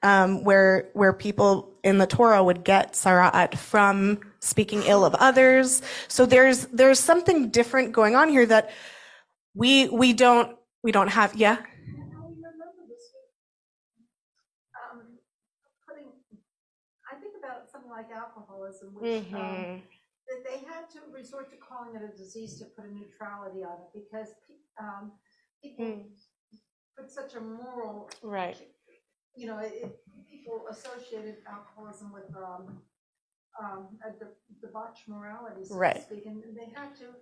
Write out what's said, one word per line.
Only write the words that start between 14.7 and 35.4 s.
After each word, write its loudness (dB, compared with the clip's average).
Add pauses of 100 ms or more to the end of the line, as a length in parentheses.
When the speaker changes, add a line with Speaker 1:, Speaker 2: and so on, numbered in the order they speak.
Speaker 2:
um, -20 (840)
putting, -20 (1000)
I -20
think -20
about -18
something -20
like -20
alcoholism, -20
which, -10
um, -14
Speaker 1:
Mm-hmm. -12 (520)
Speaker 2:
that -16
they -14
had -20
to -20 (140)
resort -20
to -20
calling -20
it -18
a -20
disease -20
to -20
put -20
a -20
neutrality -20
on -18
it, -20 (120)
because -20 (180)
pe-, -20
um, -20 (500)
people -18
Speaker 1:
Mm. -16 (920)
Speaker 2:
put -20
such -20
a -18
moral, -18 (120)
Speaker 1:
Right. -14 (800)
Speaker 2:
you -20
know, -16
it, -18 (300)
people -20
associated -20 (100)
alcoholism -20
with, -20
um, -20 (800)
um, -20
a -18
de-, -20 (300)
debauched -20
morality, -20